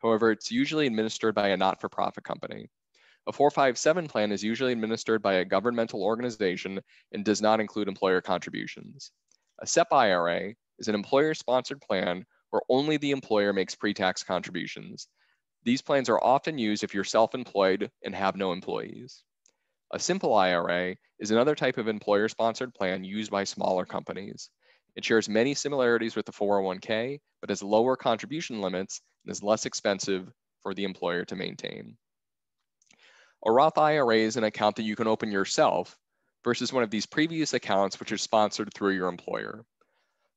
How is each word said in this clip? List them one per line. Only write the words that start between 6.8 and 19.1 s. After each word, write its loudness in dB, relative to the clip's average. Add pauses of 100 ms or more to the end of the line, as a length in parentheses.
and -6
does 2
not 4
include -4
employer 2
contributions. -8 (480)
A -12
sep 2
I 6
R 2
A -4 (220)
is -10
an 2
employer-sponsored 0
plan -2 (240)
where 0
only 2
the -2
employer 2
makes 0
pre-tax -2
contributions. -8 (560)
These 0
plans 0
are 4
often 2
used 0
if -4
you're -2
self-employed 2 (120)
and -8
have -2
no -2
employees. -10 (680)